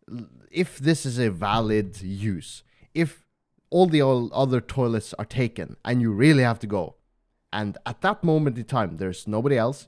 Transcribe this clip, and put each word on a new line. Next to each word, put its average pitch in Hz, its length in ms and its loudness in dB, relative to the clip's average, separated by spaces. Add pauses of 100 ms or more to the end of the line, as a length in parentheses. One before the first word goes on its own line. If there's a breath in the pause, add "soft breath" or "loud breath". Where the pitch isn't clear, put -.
(120)
l-, 117 160 -12 (240)
if - 260 -4
this 143 280 2
is 123 140 -4
a 120 100 2
valid 104 720 0
use, 98 640 -6 (300)
if - 320 -2 (440)
all 180 180 4
the 156 140 4
ol-, 127 320 2
other 127 260 2
toilets 117 540 -2
are 110 120 -8
taken 117 600 -4
and 123 160 0
you 113 100 2
really 135 320 6
have 117 160 0
to 110 80 -8
go, 98 280 -4 (580)
and 104 320 -4
at - 160 -10
that 202 220 0
moment 156 340 2
in 120 80 -8
time, 98 320 -2
there's 92 300 -6
nobody 120 300 0
else, 120 300 -2